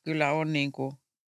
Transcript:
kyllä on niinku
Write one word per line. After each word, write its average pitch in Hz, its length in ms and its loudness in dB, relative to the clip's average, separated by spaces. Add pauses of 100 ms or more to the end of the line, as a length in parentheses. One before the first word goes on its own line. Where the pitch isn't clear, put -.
kyllä 151 280 2
on 156 220 0
niinku 139 440 -2 (300)